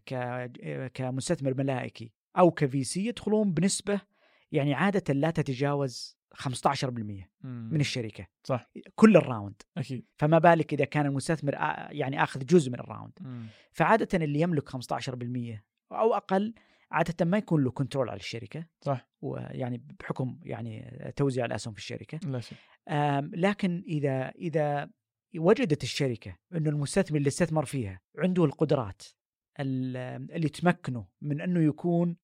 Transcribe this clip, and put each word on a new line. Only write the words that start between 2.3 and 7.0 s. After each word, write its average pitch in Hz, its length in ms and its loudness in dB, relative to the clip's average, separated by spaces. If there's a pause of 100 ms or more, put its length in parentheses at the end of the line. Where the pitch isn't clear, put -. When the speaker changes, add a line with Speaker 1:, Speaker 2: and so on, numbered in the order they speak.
Speaker 1:
أو 180 120 10
كفي 139 340 2
سي 185 220 -4
يدخلون 214 460 0
بنسبة 190 480 0 (520)
يعني 143 220 2
عادة 175 400 2
لا 147 160 2
تتجاوز 143 840 -2 (160)
خمستاشر 139 580 -2
بالمية 104 400 -8 (100)